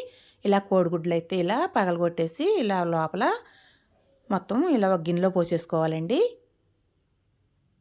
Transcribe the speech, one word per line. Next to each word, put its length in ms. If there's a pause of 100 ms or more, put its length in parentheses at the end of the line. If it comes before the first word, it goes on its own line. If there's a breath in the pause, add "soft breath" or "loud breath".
(440 loud breath)
ఇలా 160
కోడిగుడ్లు 540
అయితే 240
ఇలా 280
పగలగొట్టేసి 760 (140)
ఇలా 260
లోపల 400 (1040 soft breath)
మొత్తం 280 (100)
ఇలా 200
ఒక 120
గిన్నెలో 300
పోసేసుకోవాలండి. 880 (1600)